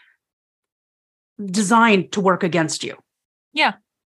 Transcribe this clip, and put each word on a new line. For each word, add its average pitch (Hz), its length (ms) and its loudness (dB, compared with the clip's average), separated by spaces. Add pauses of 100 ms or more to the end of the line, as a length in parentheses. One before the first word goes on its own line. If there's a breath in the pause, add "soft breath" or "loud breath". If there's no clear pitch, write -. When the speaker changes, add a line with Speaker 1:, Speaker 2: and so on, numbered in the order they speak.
(1400 soft breath)
Speaker 1:
designed 202 720 2
to 208 80 -4
work 185 220 0
against 160 420 -2
you. - 120 -10 (560)
Speaker 2:
Yeah. 277 220 0 (440)